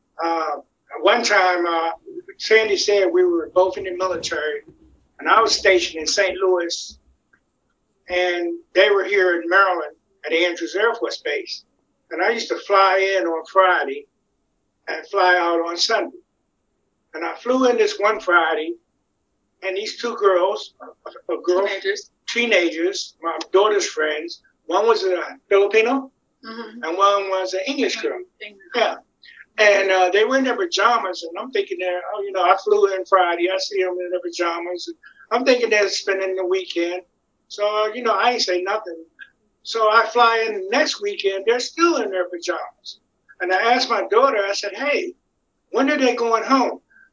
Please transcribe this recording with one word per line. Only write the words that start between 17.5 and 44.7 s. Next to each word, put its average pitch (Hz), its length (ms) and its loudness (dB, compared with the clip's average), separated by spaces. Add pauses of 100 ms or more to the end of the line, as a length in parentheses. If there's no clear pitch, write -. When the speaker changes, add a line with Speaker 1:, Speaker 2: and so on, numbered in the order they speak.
Speaker 1:
in 233 80 4
this 208 220 0
one 208 220 0
Friday, 165 540 0 (880)
and 190 140 -6
these 214 240 -10
two 233 160 -6
girls, 190 640 2
a, - 540 -12
a 147 80 -8
girl, 180 240 2
Speaker 2:
Teenagers. 196 440 -6 (180)
Speaker 1:
teenagers, 185 920 -2
my 160 140 -6 (160)
daughter's 202 340 4
friends, 156 560 -6 (240)
one 202 200 0
was 214 180 2
a 180 340 -4 (100)
Filipino, 220 600 2 (340)
Speaker 2:
Mm-hmm. 226 400 -14
Speaker 1:
and 165 120 -4
one 196 340 2
was 185 240 -2
an 190 120 -4
English 269 340 -4
girl. - 200 -6 (200)
Speaker 2:
English. 208 220 -16 (140)
Speaker 1:
Yeah. 233 180 0 (640)
And, 196 320 4
uh, 185 220 4
they 208 120 4
were 262 140 2
in 262 60 2
their 247 120 0
pajamas, 190 680 -2
and 170 120 -12
I'm 233 140 -10
thinking, 196 300 -4
they're, 180 200 -4 (140)
oh, 208 80 -8
you 202 80 -8
know, 185 140 -2
I 190 180 6
flew 208 320 4
in - 120 -4
Friday, 175 440 2
I 190 80 -2
see 190 240 -2
them 180 180 -2
in 180 100 -8
their 180 100 -4
pajamas, 175 640 -6
and 170 100 -14 (360)
I'm 247 120 0
thinking 240 240 4
they're 208 200 2
spending 190 480 -4
the 185 100 -4
weekend. 180 560 -4 (460)
So, 208 180 -4
uh, 214 260 0
you 240 120 -10
know, 220 80 2
I 208 220 2
ain't - 80 -4
say 180 200 -2
nothing. 180 420 -6 (600)
So 220 260 2
I 220 220 6
fly 226 360 4
in 196 220 -6
next 277 320 0
weekend, 196 420 -2
they're 240 140 2
still 330 440 0
in 202 100 -4
their 180 160 -2
pajamas. - 720 -10 (400)
And 185 120 -2
I 226 220 2
asked 247 160 0
my 202 180 0
daughter, 233 300 4
I 202 160 -2
said, 202 220 -6